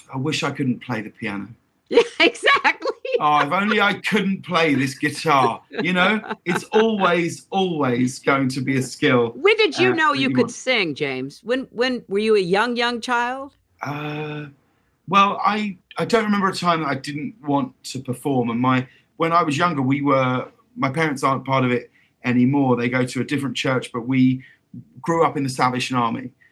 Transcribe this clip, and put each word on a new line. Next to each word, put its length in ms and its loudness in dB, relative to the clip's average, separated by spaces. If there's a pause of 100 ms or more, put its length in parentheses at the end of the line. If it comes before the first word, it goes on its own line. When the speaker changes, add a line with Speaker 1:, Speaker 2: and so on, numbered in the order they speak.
(120)
Speaker 1:
I 40 -10
wish 260 -4
I 80 -2
couldn't 300 -2
play 220 -6
the 80 -14
piano." 420 -8
Speaker 2:
<laughs> 380 -20
Yeah, 120 6 (180)
exactly. 680 2 (300)
Speaker 1:
"Oh, 220 4
if 100 0
only 300 2
I 140 4
couldn't 500 0
play 300 2
this 220 0
guitar." 760 2
You 240 -2
know, 260 2 (240)
it's 200 -2
always, 840 0
always 680 0
going 320 0
to 100 -6
be 160 -2
a 60 0
skill, 520 0
Speaker 2:
When 220 2
did 220 0
you 140 4
Speaker 1:
uh, 20 -4
Speaker 2:
know 180 2
Speaker 1:
that 60 -2
Speaker 2:
you 100 0
Speaker 1:
you 60 -2
Speaker 2:
could 100 4
Speaker 1:
want. 80 -6
Speaker 2:
sing, 420 -2
James? 480 -6
When, 280 -4
when 380 -4
were 100 -2
you 180 2
a 40 4
young, 360 0
young 240 -2
child? 540 -4 (260)
Speaker 1:
Uh, 680 -8 (600)
well, 340 2
I, 360 -2 (180)
I 80 -4
don't 200 2
remember 240 0
a 60 -2
time 280 0
that 60 -2
I 80 -2
didn't 460 -8
want 300 0 (120)
to 160 -10
perform. 500 -2
And 100 -2
my, 260 2 (300)
when 160 0
I 100 6
was 140 -2
younger, 240 0
we 220 0
were, 440 2 (300)
my 140 -2
parents 320 -2
aren't 240 0
part 180 2
of 60 0
it 200 -2 (340)
anymore. 520 4
They 140 0
go 160 0
to 160 -4
a 20 -10
different 320 -4
church, 360 -2
but 140 -6
we 360 4 (580)
grew 240 2
up 140 0
in 60 -2
the 40 -2
Salvation 480 0
Army. 340 -2 (220)